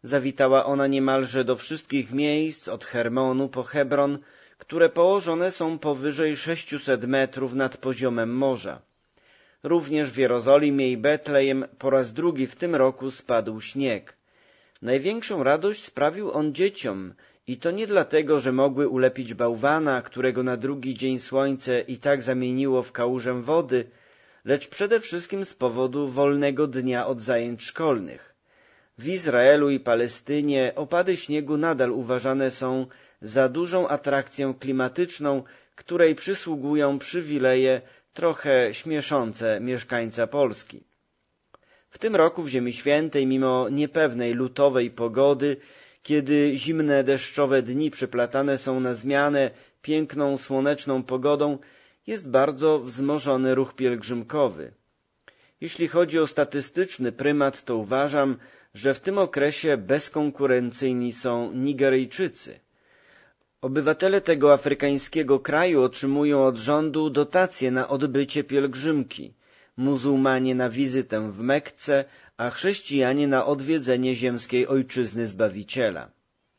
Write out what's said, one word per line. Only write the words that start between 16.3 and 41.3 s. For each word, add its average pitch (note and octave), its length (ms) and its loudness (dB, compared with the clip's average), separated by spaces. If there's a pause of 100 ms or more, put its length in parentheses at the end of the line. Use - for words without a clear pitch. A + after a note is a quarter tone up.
on D3+ 220 -2
dzieciom, A#2 600 -4 (340)
i B2 100 -8
to E3+ 140 -2
nie G#3 160 -4
dlatego, D#3 520 2
że B2+ 120 0
mogły C3+ 360 2
ulepić B2+ 460 0
bałwana, B2 680 0
którego B2+ 420 -2
na B2+ 140 -2
drugi C3 380 -6
dzień B2+ 240 -4
słońce C3 600 -2
i B2+ 160 -10
tak C#3+ 260 0
zamieniło B2+ 600 0
w - 80 -12
kałużę B2 500 -2
wody, B2+ 440 0 (600)
lecz C#3+ 220 0
przede G#3+ 320 0
wszystkim F#3+ 460 -6
z - 80 -16
powodu C3 540 -2
wolnego C#3+ 600 2
dnia B2+ 400 -2
od B2 140 -4
zajęć A#2+ 420 -2
szkolnych. A2+ 720 -4 (600)
W A#2+ 100 -10
Izraelu D3 640 4
i C#3 100 0
Palestynie C3 960 0
opady F3 420 0
śniegu D3 400 -4
nadal C#3+ 340 2
uważane B2+ 600 -2
są C3 340 -4 (360)
za B2+ 280 2
dużą F3 380 -2
atrakcję C#3 720 -2
klimatyczną, C3+ 840 -2 (320)
której E3 400 2
przysługują D3 840 -2
przywileje C3 840 0 (320)
trochę C3+ 600 2
śmieszące A#2 880 -2
mieszkańca A#2 680 -4
Polski. - 560 -4 (1080)